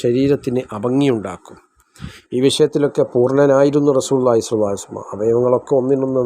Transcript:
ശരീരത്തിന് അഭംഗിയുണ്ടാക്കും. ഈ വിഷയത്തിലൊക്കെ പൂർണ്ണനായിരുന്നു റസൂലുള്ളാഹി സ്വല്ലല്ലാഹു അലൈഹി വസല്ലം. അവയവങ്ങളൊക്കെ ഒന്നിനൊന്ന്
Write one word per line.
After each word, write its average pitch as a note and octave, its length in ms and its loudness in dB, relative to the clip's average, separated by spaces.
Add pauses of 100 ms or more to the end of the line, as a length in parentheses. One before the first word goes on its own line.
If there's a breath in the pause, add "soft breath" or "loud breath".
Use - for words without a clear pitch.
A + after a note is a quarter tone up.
ശരീരത്തിന് B2+ 580 0 (160)
അഭംഗിയുണ്ടാക്കും. A#2 800 -2 (800 loud breath)
ഈ B2 120 0
വിഷയത്തിലൊക്കെ C#3+ 580 0 (100)
പൂർണ്ണനായിരുന്നു C#3 840 2
റസൂലുള്ളാഹി B2+ 460 0
സ്വല്ലല്ലാഹു G#2 300 -2
അലൈഹി F#2+ 100 -12
വസല്ലം. - 300 -14
അവയവങ്ങളൊക്കെ A#2+ 640 0
ഒന്നിനൊന്ന് C3 460 -2